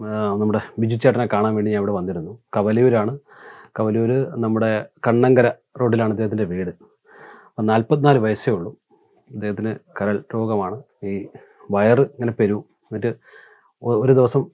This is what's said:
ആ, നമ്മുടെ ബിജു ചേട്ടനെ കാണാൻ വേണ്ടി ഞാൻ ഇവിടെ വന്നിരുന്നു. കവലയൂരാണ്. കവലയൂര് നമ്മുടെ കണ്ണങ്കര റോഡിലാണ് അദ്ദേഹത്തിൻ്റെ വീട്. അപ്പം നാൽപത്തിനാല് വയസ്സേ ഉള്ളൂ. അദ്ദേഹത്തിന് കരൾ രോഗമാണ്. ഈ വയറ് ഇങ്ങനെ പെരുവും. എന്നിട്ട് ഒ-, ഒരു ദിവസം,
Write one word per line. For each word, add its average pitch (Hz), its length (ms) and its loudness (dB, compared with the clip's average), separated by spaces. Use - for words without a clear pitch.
ആ, 107 400 -4
നമ്മുടെ 107 180 0
ബിജു 113 160 0
ചേട്ടനെ 120 380 2
കാണാൻ 107 220 0
വേണ്ടി 107 160 -2
ഞാൻ 104 100 -2
ഇവിടെ 101 100 -2
വന്നിരുന്നു. 90 460 -6
കവലയൂരാണ്. 113 600 2
കവലയൂര് 113 460 0
നമ്മുടെ 110 500 -2
കണ്ണങ്കര 120 440 4
റോഡിലാണ് 113 300 0
അദ്ദേഹത്തിൻ്റെ 107 320 -2
വീട്. 90 260 -6
അപ്പം - 160 -6
നാൽപത്തിനാല് 135 540 4
വയസ്സേ 110 320 0
ഉള്ളൂ. 90 240 -4
അദ്ദേഹത്തിന് 104 420 -6
കരൾ 101 220 -2
രോഗമാണ്. 110 440 -2
ഈ 98 220 -8
വയറ് 110 280 4
ഇങ്ങനെ 127 320 -2
പെരുവും. 104 320 0
എന്നിട്ട് 110 280 -6
ഒ-, 117 220 0
ഒരു 131 100 4
ദിവസം, 127 260 4